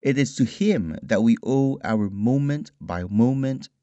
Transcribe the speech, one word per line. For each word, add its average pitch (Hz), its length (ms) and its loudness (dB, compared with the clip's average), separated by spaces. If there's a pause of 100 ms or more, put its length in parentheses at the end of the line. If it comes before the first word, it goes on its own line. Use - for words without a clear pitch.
It 135 160 0
is 139 180 0
to 135 80 2
him 117 580 0
that 107 220 0
we 117 180 6
owe 135 440 0
our 107 240 0
moment 139 600 -2 (100)
by 87 240 -6
moment 131 640 0 (140)